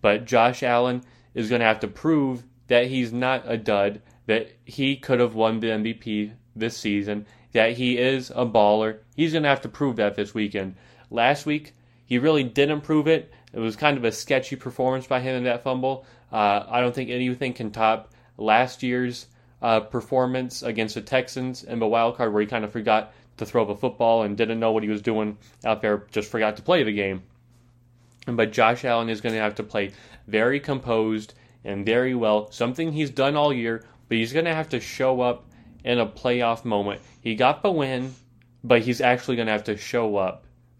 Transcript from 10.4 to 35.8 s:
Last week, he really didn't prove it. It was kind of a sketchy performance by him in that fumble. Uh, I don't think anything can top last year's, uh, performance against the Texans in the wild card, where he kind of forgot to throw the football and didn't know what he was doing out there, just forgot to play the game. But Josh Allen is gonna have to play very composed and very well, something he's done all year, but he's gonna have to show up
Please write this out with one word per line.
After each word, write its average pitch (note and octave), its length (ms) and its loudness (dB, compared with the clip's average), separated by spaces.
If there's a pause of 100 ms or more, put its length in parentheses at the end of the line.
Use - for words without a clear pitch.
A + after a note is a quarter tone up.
Last B2+ 360 2
week, D3+ 280 -4 (320)
he B2 120 0
really D3 260 4
didn't C#3+ 380 2
prove D3+ 260 2
it. D#3+ 240 2 (220)
It A#2+ 60 -8
was A2+ 180 -4
kind D3 200 4
of A#2+ 60 -6
a A2+ 80 2
sketchy C3 460 -2
performance C3 500 -4
by B2+ 140 0
him C3 140 -4
in B2 100 -4
that A#2+ 180 -2
fumble. C3 420 -2 (260)
Uh, G#2 360 2
I A#2+ 140 0
don't B2 120 0
think B2+ 160 -6
anything B2 440 -4
can A2 180 -8
top A2 420 0 (220)
last A2+ 480 2
year's, B2 440 -4 (340)
uh, A2+ 180 4
performance B2+ 840 -2
against A2 340 -4
the A#2 60 -8
Texans B2+ 640 -4
in A#2+ 160 -8
the A2+ 80 2
wild A#2 300 2
card, A2+ 160 -2
where G#2 80 2
he G#2+ 60 0
kind A2 180 -4
of G#2 60 -10
forgot A2 420 0 (240)
to C#3+ 80 -8
throw A#2+ 180 0
the G2+ 120 -4
football A2+ 480 2
and G#2 120 -2
didn't A2+ 240 0
know A2+ 120 2
what A2 120 0
he G#2 60 -4
was G#2+ 120 -4
doing G#2+ 360 -2 (260)
out A2 180 0
there, G#2 300 0
just G#2 180 -4
forgot G#2+ 280 -2
to G#2+ 60 -18
play E3+ 200 2
the A2 80 -2
game. G2 320 -4 (1040)
But A2+ 260 0
Josh A2+ 320 2
Allen A#2 240 0
is A2+ 140 -6
gonna A2+ 160 -4
have G#2 180 -2
to A2+ 80 -8
play G#2 280 -4 (360)
very A2+ 320 2
composed A2+ 720 -2 (300)
and G2+ 220 -6
very B2 280 2
well, G#2+ 380 2
something B2+ 400 -4
he's D3+ 180 -2
done C3+ 260 0
all D3 160 2
year, A2+ 340 -4 (240)
but A#2 80 0
he's A2+ 160 -2
gonna E3 200 0
have D#3+ 160 -4
to B2 100 -4
show C3 420 -2
up B2 240 -2 (380)